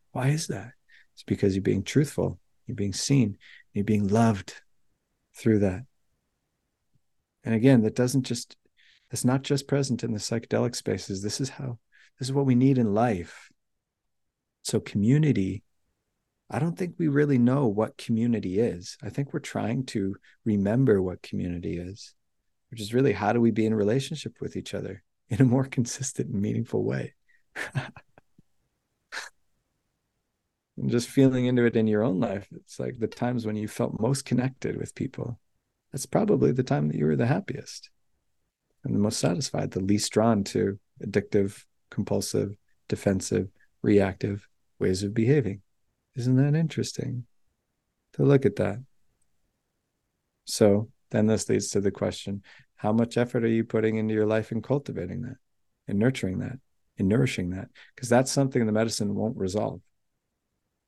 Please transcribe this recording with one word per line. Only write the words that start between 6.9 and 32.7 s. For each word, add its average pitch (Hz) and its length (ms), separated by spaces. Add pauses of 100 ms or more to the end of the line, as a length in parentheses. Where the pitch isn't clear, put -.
And 113 120
again, 120 280
that 107 140
doesn't 131 280
just, - 320 (540)
that's - 140
not 127 180
just 139 240
present 135 380
in 120 80
the 107 80
psychedelic 120 560
spaces. 101 440
This 101 200
is 135 80
how, 127 300 (400)
this 127 100
is 131 40
what 139 140
we 131 80
need 131 240
in 110 160
life. 107 540 (1120)
So - 160
community, 104 840 (840)
I - 120
don't 165 180
think 180 200
we 170 100
really 143 300
know 127 280
what 107 300
community 110 640
is. 90 420
I - 60
think - 240
we're 151 80
trying 113 460
to 98 280 (300)
remember 104 580
what 90 200
community 90 560
is, 90 360 (560)
which 113 100
is 107 140
really 127 200
how 101 180
do 120 80
we 117 100
be 107 160
in 110 80
relationship 123 680
with 139 160
each - 180
other 98 280 (260)
in 107 120
a 139 40
more 131 200
consistent - 640
and 101 120
meaningful 113 440
way? 120 300 (420)
<laughs> - 180 (3000)
And 135 120
just 120 220
feeling 131 340
into 123 220
it 113 100
in 110 100
your 107 160
own 175 180
life, 98 320
it's - 280